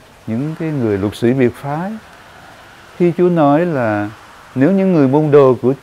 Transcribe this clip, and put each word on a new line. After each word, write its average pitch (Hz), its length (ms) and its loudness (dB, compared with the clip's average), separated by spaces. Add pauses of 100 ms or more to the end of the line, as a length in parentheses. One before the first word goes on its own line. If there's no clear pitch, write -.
(260)
những 135 320 -6
cái 160 100 -6
người 117 300 -2
luật 98 180 -4
sĩ 117 160 0
biệt 127 220 0
phái. 160 380 -8 (1040)
Khi 175 200 0
Chúa 180 120 2
nói 160 380 2
là 110 440 -4 (440)
nếu 139 180 2
những 190 200 0
người 147 160 2
môn 151 220 0
đồ 139 320 6
của 127 200 0